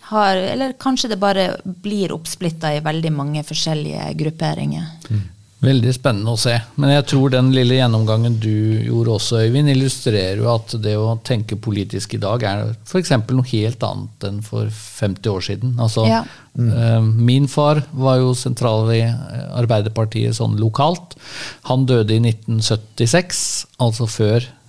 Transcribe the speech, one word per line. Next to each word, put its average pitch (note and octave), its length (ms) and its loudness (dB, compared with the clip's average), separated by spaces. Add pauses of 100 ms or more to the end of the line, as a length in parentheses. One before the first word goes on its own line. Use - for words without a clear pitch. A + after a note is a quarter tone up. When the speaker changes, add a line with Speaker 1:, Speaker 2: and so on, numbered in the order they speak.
Speaker 1:
Har, G3+ 340 2
eller B3+ 380 -2
kanskje C4 360 -2
det G3+ 100 -4
bare F#3+ 360 2 (100)
blir F#3+ 460 -4
oppsplittet D#3+ 640 -4
i D3+ 40 -4
veldig D#3+ 320 -2
mange D3 300 -2
forskjellige D3+ 720 -4
grupperinger. D#3 720 -4 (240)
Speaker 2:
Mm. G#2 140 -2 (340)
Veldig B2+ 360 4
spennende A2+ 360 -2
å A2+ 80 -2
se. A#2+ 140 0 (240)
Men C#3 140 2
jeg C#3+ 160 4
tror C3+ 240 2
den B2+ 200 4
lille C3 300 4
gjennomgangen A2+ 580 2
du A2 460 0
gjorde A#2 320 2
også, A2+ 240 0
Øyvind, C#3 300 4
illustrerer A2+ 680 0
jo A#2 180 0
at A2 280 -4
det G#2+ 140 0
å A2 180 0 (100)
tenke G#2+ 320 -2
politisk G2+ 580 -6
i G#2+ 40 -6
dag G#2+ 240 -2
er G#2+ 420 -2
for F#3 160 -2
eksempel B2 340 0
noe B2+ 140 0
helt A2 340 -2
annet G2+ 460 -8
enn G#2 160 -6
for A2 240 -4
femti G#2+ 640 -4
år F#2 100 -2
siden. G#2+ 380 -4
Altså, A2+ 260 2
Speaker 1:
Ja. A3+ 140 2 (380)
Speaker 3:
Mm. A#2+ 120 2
Speaker 2:
eh, A2+ 300 2
min A#2+ 480 4
far D3+ 340 2 (120)
var C3 240 2
jo B2+ 160 2
sentral A2+ 580 0
i, A2+ 80 2
eh, A#2 560 -4
Arbeiderpartiet A2 800 0
sånn G#2+ 240 0
lokalt. C#3 560 0 (480)
Han C3 220 2
døde A2+ 280 4
i A2 60 4
nitten A2+ 400 0
syttiseks, - 1080 -2 (140)
altså A#2 260 0
før A2+ 380 2 (240)